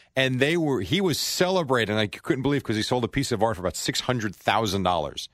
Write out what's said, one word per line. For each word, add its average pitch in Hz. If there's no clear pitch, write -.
And 131
they 151
were, 143
he 131
was 170
celebrating, 131
like, 107
you -
couldn't 135
believe, 139
'cause 110
he 107
sold 123
a 110
piece -
of 101
art 113
for 87
about 90
six -
hundred 107
thousand 101
dollars. 85